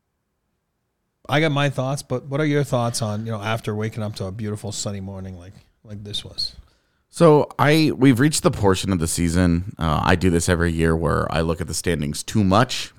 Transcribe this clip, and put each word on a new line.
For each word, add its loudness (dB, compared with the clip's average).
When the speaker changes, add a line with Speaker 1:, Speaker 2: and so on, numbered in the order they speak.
Speaker 1:
I 2
got 2
my 2
thoughts, -4
but -6
what -4
are 0
your 2
thoughts -2
on, -4
you -6
know, -6
after -4
waking -6
up -6
to -8
a -8
beautiful -8
sunny -8
morning -12
like, -18
like -16
this -10
was? -8
Speaker 2:
So 6
I, 4
we've 6
reached 2
the 4
portion 2
of 0
the 0
season, 2
uh, 0
I 4
do 2
this 2
every 2
year, 2
where -2
I 0
look -2
at -8
the -8
standings -4
too -2
much 0